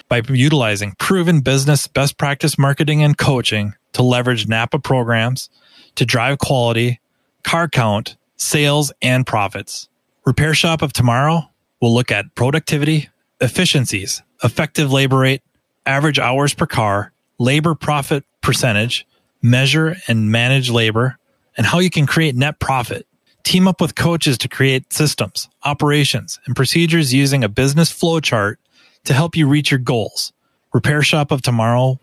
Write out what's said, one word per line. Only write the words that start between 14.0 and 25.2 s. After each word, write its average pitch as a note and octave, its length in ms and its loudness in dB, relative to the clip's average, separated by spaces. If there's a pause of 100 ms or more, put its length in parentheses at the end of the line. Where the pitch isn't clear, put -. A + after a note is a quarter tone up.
effective D3 480 -2
labor C3+ 280 2
rate, C3 240 0 (420)
average C#3 340 0
hours C#3 360 0
per E3+ 120 -2
car, G2+ 460 -2 (260)
labor D3+ 360 2
profit D3 500 -4 (160)
percentage, A#2 680 -2 (360)
measure C#3 540 2 (120)
and A2 220 0
manage B2 400 0
labor, A#2 480 0 (360)
and A2+ 120 0
how E3+ 140 0
you F#3 100 0
can D3+ 160 0
create D#3 280 0
net C#3+ 240 -2
profit. - 480 -4 (360)
Team F#3 260 2
up F3+ 120 0
with E3 140 -2
coaches E3 440 0
to A#2+ 100 -6
create C3 440 -2
systems, - 560 -4 (160)